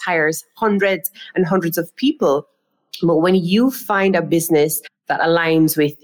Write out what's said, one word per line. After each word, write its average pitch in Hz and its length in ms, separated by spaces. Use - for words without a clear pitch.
hires 160 400
hundreds 202 540
and 185 140
hundreds 175 320
of 165 160
people. 180 520
But 165 160
when 180 160
you 190 380
find 196 440
a 170 60
business 156 600
that 139 140
aligns 160 540
with 147 280